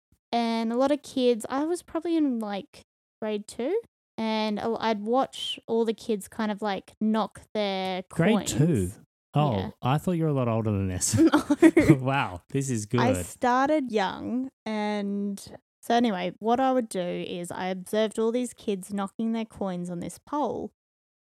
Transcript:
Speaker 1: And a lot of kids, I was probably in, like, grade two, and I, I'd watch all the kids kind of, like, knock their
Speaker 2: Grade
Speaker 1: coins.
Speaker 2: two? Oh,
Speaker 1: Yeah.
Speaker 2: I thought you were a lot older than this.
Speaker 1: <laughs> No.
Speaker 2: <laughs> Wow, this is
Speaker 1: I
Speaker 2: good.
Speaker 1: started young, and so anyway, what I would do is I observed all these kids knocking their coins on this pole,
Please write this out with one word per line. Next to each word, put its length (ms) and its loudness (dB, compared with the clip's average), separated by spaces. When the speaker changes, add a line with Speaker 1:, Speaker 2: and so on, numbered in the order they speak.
Speaker 1:
And 400 0
a 40 -2
lot 140 2
of 120 0
kids, 480 2
I 140 -2
was 180 -2
probably 340 -2
in, 220 2
like, 420 -8
grade 260 -4
two, 320 -4
and 420 0
I, 220 -2
I'd 220 0
watch 640 -2
all 180 0
the 80 0
kids 360 -6
kind 220 -4
of, 120 -6
like, 360 -6
knock 440 0
their 560 -2
Speaker 2:
Grade 260 4
Speaker 1:
coins. 60 -4
Speaker 2:
two? 360 2
Oh, 220 4
Speaker 1:
Yeah. 140 -2
Speaker 2:
I 160 2
thought 140 -2
you 120 0
were 60 2
a 40 2
lot 140 2
older 220 2
than 180 2
this. 260 -2
Speaker 1:
<laughs> 40 4
No. 240 6
Speaker 2:
<laughs> 400 6
Wow, 400 0
this 200 0
is 160 0
Speaker 1:
I 160 4
Speaker 2:
good. 140 -2
Speaker 1:
started 680 0
young, 560 -2
and 760 -4
so 120 0
anyway, 440 0
what 200 2
I 140 2
would 160 0
do 140 -4
is 480 -6
I 160 -6
observed 520 -2
all 140 0
these 220 -2
kids 400 -6
knocking 380 -4
their 120 -4
coins 460 -6
on 100 -6
this 180 -10
pole, 540 -6